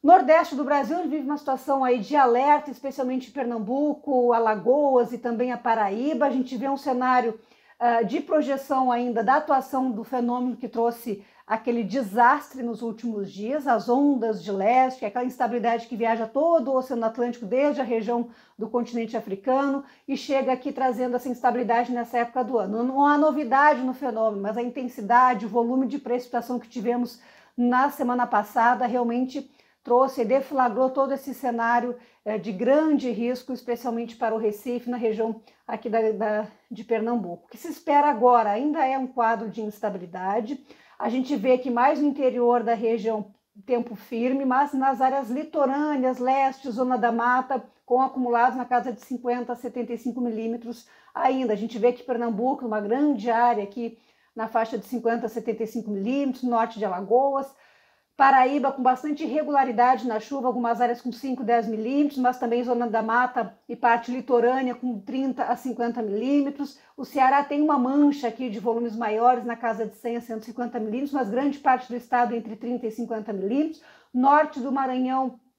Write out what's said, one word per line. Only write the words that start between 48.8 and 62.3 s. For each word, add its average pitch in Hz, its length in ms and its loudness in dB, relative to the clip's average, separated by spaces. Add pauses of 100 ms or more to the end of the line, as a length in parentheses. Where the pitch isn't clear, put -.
de - 80 -10
cinquenta 240 540 -4
a - 20 -4
setenta 240 380 -6
e 233 40 -6
cinco 240 220 -6
milímetros 233 680 -6 (260)
ainda. 262 380 0
A - 20 0
gente 220 240 -6
vê 240 140 4
que 247 100 -12
Pernambuco, 240 640 -2
uma 214 140 -4
grande 240 500 0
área 233 320 2
aqui 226 340 -8 (380)
na 226 140 -6
faixa 226 280 -2
de 190 80 -8
cinquenta 233 420 -2
a - 20 -4
setenta 226 340 -6
e 214 40 -4
cinco 220 220 -8
milímetros, 254 540 -2
norte 233 340 0
de 202 60 -4
Alagoas. 240 640 0 (680)
Paraíba 269 580 6
com 262 100 -6
bastante 294 400 0
irregularidade 254 840 2
na 214 140 -2
chuva, 254 260 -6
algumas 233 360 0
áreas 240 200 0
com 254 80 -6
cinco, 254 320 -6
dez 233 240 2
milímetros, 262 540 0
mas 247 180 2